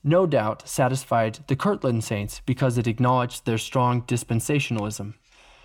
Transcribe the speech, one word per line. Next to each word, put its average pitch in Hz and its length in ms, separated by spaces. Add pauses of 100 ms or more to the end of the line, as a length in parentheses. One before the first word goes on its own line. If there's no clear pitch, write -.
no 170 220
doubt 110 420
satisfied 123 800
the 135 100
Kirtland 135 480
Saints 104 440
because 127 320
it 117 80
acknowledged 123 580
their 113 140
strong 123 420
dispensationalism." 113 1120 (520)